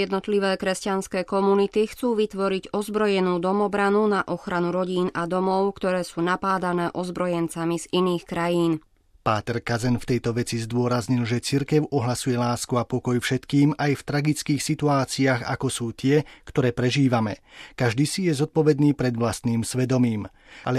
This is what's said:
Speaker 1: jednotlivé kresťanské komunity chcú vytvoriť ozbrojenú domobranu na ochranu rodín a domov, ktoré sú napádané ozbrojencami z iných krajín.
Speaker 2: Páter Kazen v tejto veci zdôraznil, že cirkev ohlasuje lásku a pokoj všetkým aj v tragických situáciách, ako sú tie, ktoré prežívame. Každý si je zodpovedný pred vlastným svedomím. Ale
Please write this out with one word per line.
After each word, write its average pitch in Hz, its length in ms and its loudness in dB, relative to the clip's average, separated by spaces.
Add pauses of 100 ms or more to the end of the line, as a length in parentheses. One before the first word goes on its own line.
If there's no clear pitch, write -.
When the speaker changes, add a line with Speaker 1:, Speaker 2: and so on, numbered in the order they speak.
Speaker 1:
jednotlivé 190 560 0
kresťanské 190 640 -2
komunity 196 640 2
chcú 247 240 -2
vytvoriť 196 640 -2
ozbrojenú 202 640 0
domobranu 202 640 2
na 202 160 2
ochranu 175 480 -4
rodín 180 480 -2
a 170 80 -4
domov, 190 560 0
ktoré 185 240 -2
sú - 160 -8
napádané 180 720 0
ozbrojencami 170 880 -2
z - 160 -14
iných 180 320 0
krajín. 170 560 0 (420)
Speaker 2:
Páter 113 320 0
Kazen 120 400 0
v - 80 -10
tejto 120 320 0
veci 120 160 -4
zdôraznil, 120 720 0
že 120 160 -2
cirkev 147 480 0
ohlasuje 123 480 0
lásku 120 400 -2
a 117 80 0
pokoj 123 320 0
všetkým 143 560 2
aj 143 240 0
v - 80 -18
tragických 143 560 -2
situáciách, 135 880 0
ako 135 160 -4
sú 117 240 -4
tie, 143 320 2 (240)
ktoré 127 240 0
prežívame. 120 720 0 (320)
Každý 127 320 0
si 185 240 -2
je 139 80 0
zodpovedný 147 560 4
pred 127 240 0
vlastným 117 480 0
svedomím. 123 640 0 (320)
Ale 127 160 -2